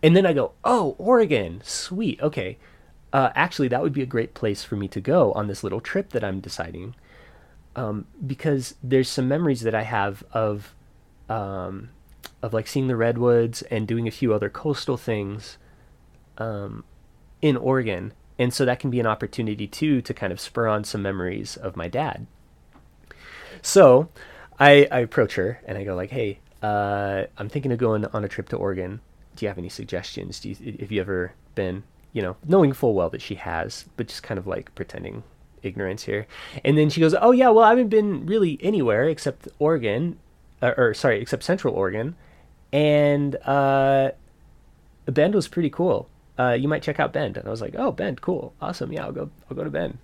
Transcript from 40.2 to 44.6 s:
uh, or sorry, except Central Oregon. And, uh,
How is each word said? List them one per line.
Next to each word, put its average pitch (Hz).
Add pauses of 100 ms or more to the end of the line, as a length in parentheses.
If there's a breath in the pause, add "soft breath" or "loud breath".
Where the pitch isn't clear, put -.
uh, 123
or 117
sorry, 113
except 127
Central 175
Oregon. 107 (580 soft breath)
And, 143
uh, 135 (920)